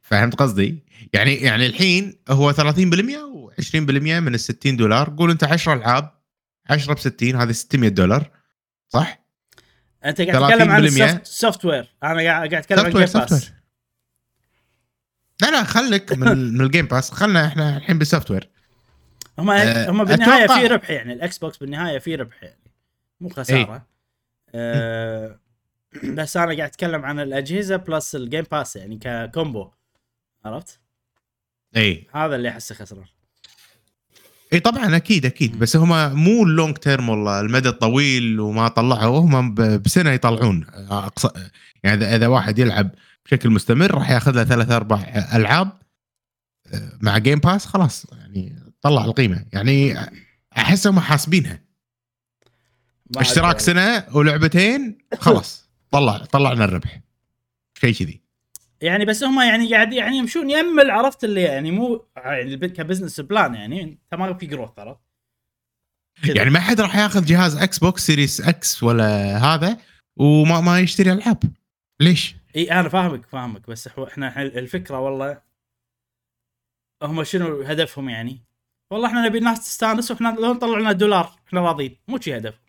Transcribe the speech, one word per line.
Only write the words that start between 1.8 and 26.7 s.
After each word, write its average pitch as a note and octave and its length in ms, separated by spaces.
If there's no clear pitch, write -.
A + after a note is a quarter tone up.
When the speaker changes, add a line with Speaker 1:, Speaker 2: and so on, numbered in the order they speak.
Speaker 1:
هو C#3 220
ثلاثين D3+ 380
بالمية A3 280
وعشرين D#3+ 680
بالمية C#3+ 340
من C#3+ 160
الستين B2 420
دولار. A#2 400
قول E3+ 140
أنت D#3+ 120
عشرة D#3+ 300
ألعاب، B2+ 380
عشرة C#3+ 240
بستين، B2+ 420
هذه A#2+ 160
ستمية A#2 380
دولار، G2+ 420
صح؟ - 300
Speaker 2:
أنت D3 160
قاعد E3 280
تتكلم A3+ 220
عن - 100
Speaker 1:
ثلاثين D3 160
بالمية. B2+ 80
Speaker 2:
السوفت-، E3+ 200
سوفت - 400
وير. C#3 380
أنا D#3+ 180
قاعد، E3 280
قاعد D#3+ 40
أتكلم - 260
عن E3+ 120
Speaker 1:
سوفت F3+ 40
وير، F#3 100
Speaker 2:
جيم F#3 140
باس. - 100
Speaker 1:
سوفت C#3+ 220
وير. - 20
لا، D4 100
لا، C4 120
خليك G#3 500
من، B2+ 240
Speaker 2:
<laughs> B2 160
Speaker 1:
من B2 80
الجيم C#3 240
باس. B2 260
خلنا F#3 360
إحنا D3+ 300
الحين E3 200
بالسوفت D3+ 340
وير. F#2+ 180
Speaker 2:
هم، F3+ 100
Speaker 1:
آه، G3+ 400
Speaker 2:
هم G#3 140
بالنهاية A3+ 420
Speaker 1:
أتوقع B3+ 160
Speaker 2:
في B3 60
ربح، A3+ 220
يعني B2 240
الإكس E3 240
بوكس D#3 200
بالنهاية D3 420
في D#3+ 160
ربح، B2 280
يعني - 280
مو F3 100
خسارة. B2+ 440
Speaker 1:
إيه. C3 120
Speaker 2:
آه، A2+ 840
<clears throat> C#3 240
بس D#3 200
أنا E3+ 80
قاعد D#3+ 240
أتكلم D#3+ 360